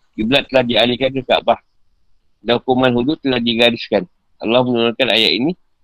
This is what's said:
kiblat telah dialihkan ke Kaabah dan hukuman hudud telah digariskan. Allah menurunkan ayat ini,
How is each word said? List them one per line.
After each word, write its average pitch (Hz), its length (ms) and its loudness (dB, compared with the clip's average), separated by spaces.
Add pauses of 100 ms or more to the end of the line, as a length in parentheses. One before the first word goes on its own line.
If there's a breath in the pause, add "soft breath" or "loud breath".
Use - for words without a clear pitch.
(120)
kiblat 127 400 -2
telah 131 120 2
dialihkan 120 520 0
ke 127 80 -6
Kaabah 110 360 0 (840)
dan 117 160 0
hukuman 127 320 0
hudud 123 320 -2
telah 127 160 -2
digariskan. 117 640 0 (320)
Allah 120 240 0
menurunkan 120 480 0
ayat 104 240 2
ini, 131 240 -2 (280)